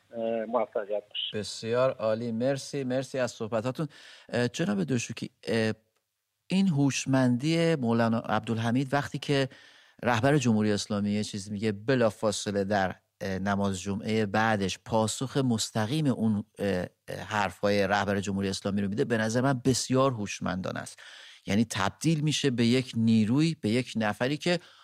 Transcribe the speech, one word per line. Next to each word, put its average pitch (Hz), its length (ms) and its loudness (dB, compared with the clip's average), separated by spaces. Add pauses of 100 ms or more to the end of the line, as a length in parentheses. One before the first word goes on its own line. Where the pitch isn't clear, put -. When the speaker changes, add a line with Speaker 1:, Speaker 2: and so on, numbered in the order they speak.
(140)
Speaker 1:
اه، 113 320 -2
موفقیت 107 640 -2
باشه. - 280 -8
Speaker 2:
بسیار 117 540 -2
عالی، 110 400 -2
مرسی، 135 520 -4
مرسی 127 360 -4
از 123 120 -2
صحبتاتون. 117 560 -4 (420)
اه، 120 180 0
جناب 190 360 -2
دوشوکی، 127 460 -4 (180)
اه، 110 260 2 (720)
این 196 200 4
هوشمندی 143 1080 2
مولانا 117 440 2
عبدالحمید 113 720 -2
وقتی 143 260 -2
که 139 300 0 (540)
رهبر 120 340 4
جمهوری 107 340 4
اسلامی 101 380 0
یه 104 140 0
چیز 104 280 -8
میگه، 107 200 -2
بلافاصله 107 920 0
در، 95 320 2 (260)
اه، 95 180 -4
نماز 98 420 0
جمعه 107 440 -2
بعدش 104 600 0
پاسخ 110 520 0
مستقیم 127 680 0
اون، 110 360 0 (160)
اه، 98 260 0 (220)
اه، 95 100 -8
حرفای 101 680 0
رهبر 101 320 2
جمهوری 98 300 -2
اسلامی 98 320 -2
رو 101 60 -2
می‌ده، 107 180 -2
به 117 120 0
نظر 110 240 0
من 131 240 0
بسیار 131 460 2
هوشمندانه 92 680 -6
است. - 220 -14 (440)
یعنی 110 200 2
تبدیل 143 560 0
می‌شه 143 300 0
به 120 140 2
یک 127 320 2
نیروی، 113 640 4
به 107 80 0
یک 123 260 0
نفری 117 420 0
که 175 220 0 (240)